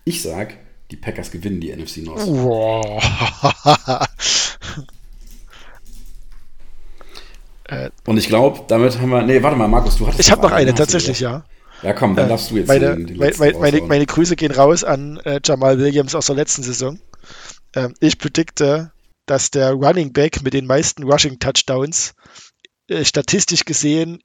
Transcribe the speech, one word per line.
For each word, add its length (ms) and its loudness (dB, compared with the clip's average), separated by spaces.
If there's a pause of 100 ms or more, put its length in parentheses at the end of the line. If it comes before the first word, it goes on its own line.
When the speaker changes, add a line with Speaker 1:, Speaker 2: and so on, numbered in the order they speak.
Speaker 1:
Ich 160 -4
sag, 340 -8 (360)
die 40 -16
Packers 360 -10
gewinnen 280 -6
die 120 -10
N 100 -14
F 100 -14
C 100 -14
North. 240 -8
Speaker 2:
Boah. 760 -2
<laughs> 1080 0 (3500)
Äh. 260 -10 (140)
Speaker 1:
Und 120 2
ich 100 0
glaub, 400 4
damit 320 2
haben 100 0
wir, 120 2
nee, 200 4
warte 160 2
mal, 100 2
Markus, 280 4
du 100 4
hattest 140 0
Speaker 2:
Ich 80 4
Speaker 1:
noch 100 6
Speaker 2:
hab 60 0
noch 80 6
Speaker 1:
eine, 60 2
Speaker 2:
eine, 140 4
Speaker 1:
hast 80 2
du 40 6
Speaker 2:
tatsächlich, 360 -2
Speaker 1:
gesagt. 260 -6 (360)
Speaker 2:
ja. 60 -4
Speaker 1:
Ja, 60 0
komm, 220 2
dann 100 4
Speaker 2:
Äh, 40 0
Speaker 1:
darfst 220 -2
du 60 0
jetzt 100 0
Speaker 2:
meine, 280 4
Speaker 1:
den, 120 -8
den 100 -10
Speaker 2:
meine, 120 2
Speaker 1:
letzten 140 -6
Speaker 2:
meine, 140 6
meine, 140 2
Speaker 1:
raushauen. 180 2
Speaker 2:
meine 160 4
Grüße 300 2
gehen 160 -2
raus 320 6
an, 400 -4
äh, 200 -2
Jamal 360 4
Williams 360 2
aus 120 -2
der 80 0
letzten 280 -2
Saison. 360 -8 (760)
Ähm, 240 -4
ich 180 4
predikte, 720 -2 (340)
dass 260 -2
der 200 0
Running 400 0
Back 320 0
mit 100 -2
den 120 -2
meisten 380 -2
Rushing 360 0
Touchdowns, 760 -4 (760)
äh, 160 -2
statistisch 580 0
gesehen 600 -2